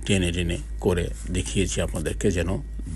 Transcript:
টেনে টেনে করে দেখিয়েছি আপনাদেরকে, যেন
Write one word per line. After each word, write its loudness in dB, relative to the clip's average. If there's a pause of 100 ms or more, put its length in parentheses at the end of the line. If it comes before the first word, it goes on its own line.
টেনে 4
টেনে 0 (220)
করে 2 (200)
দেখিয়েছি 0
আপনাদেরকে, 0
যেন 2 (380)